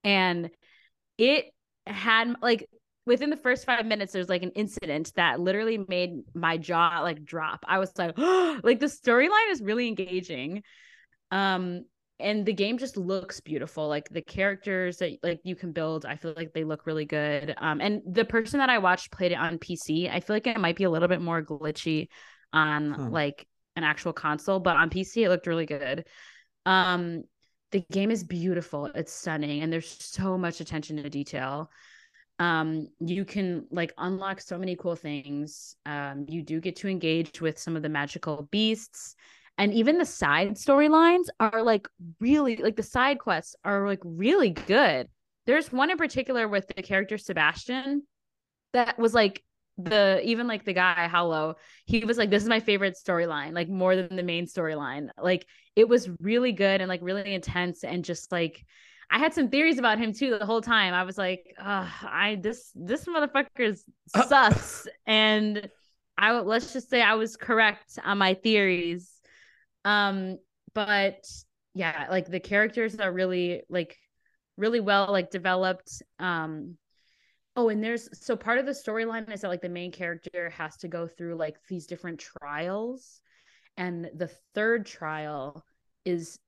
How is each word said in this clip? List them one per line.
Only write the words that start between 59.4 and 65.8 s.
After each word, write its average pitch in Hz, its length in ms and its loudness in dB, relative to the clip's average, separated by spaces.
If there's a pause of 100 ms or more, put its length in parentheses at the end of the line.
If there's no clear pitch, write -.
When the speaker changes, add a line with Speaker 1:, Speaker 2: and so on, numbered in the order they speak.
Speaker 1:
theories 294 300 4
about 233 200 2
him 226 140 -2
too 240 260 -2
the 208 60 -4
whole 226 160 0
time. 214 340 4
I 180 100 2
was 185 120 -8
like, 185 420 -4
"Ugh, 190 300 -4 (140)
I, 202 400 -2
this, 220 320 -6
this 220 320 -4
motherfucker's 285 800 -2 (300)
Speaker 2:
Uh. 254 120 6
Speaker 1:
sus." 254 600 4 (200)
And 214 640 2 (480)